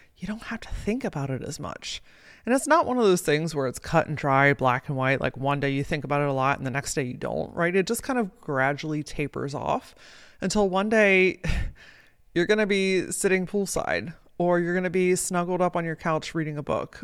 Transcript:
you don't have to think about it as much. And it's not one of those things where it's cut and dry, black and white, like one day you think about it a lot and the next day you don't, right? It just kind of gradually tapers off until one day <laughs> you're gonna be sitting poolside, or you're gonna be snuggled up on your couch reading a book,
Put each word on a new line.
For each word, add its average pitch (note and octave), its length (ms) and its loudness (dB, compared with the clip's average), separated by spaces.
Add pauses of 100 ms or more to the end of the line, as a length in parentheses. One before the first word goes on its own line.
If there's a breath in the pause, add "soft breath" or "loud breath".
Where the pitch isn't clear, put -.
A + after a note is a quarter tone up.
(160 loud breath)
you - 120 -10
don't G#3+ 160 -8
have A3+ 160 -10
to - 80 -16
think A#3+ 360 -4
about D3 240 -4
it C3 140 -4
as - 160 -10
much. - 440 -10 (440 loud breath)
And A3+ 80 2
it's C4+ 120 0
not D#4 200 4
one B3 120 -2
of A#3+ 60 4
those F#3 180 4
things D#3 320 0
where C#3 120 -2
it's - 120 -6
cut - 280 2
and D3+ 100 -6
dry, C#3 380 4
black B2+ 340 0
and C#3+ 80 -2
white, C3 240 0
like - 160 -2
one C#3 240 -2
day C#3 100 0
you C#3 120 0
think C#3+ 220 -4
about C#3+ 160 0
it D3 80 2
a C#3+ 40 0
lot C3+ 260 2
and C#3 80 -6
the C3 40 -4
next C3+ 240 -4
day D3+ 80 -2
you B2 120 -6
don't, - 400 -6
right? F3 200 0
It F#3 120 2
just A#3 160 -4
kind B3+ 160 -2
of G#3 220 -4
gradually D3 640 -2
tapers C#3 520 -6
off C#3+ 400 -2 (460 loud breath)
until G3 280 2
one F#3+ 200 0
day G3 520 4 (460 loud breath)
<laughs> - 480 -18
you're E3+ 120 2
gonna G#3+ 200 4
be F#3+ 440 2
sitting F#3 360 0
poolside, E3+ 680 -2 (220)
or F3 240 4
you're F3 140 0
gonna F#3 160 0
be F3+ 260 2
snuggled F3+ 460 0
up F3+ 140 2
on E3+ 80 -2
your D#3+ 120 -4
couch D#3 380 -2
reading D3+ 240 -4
a D3+ 40 -6
book, - 420 -4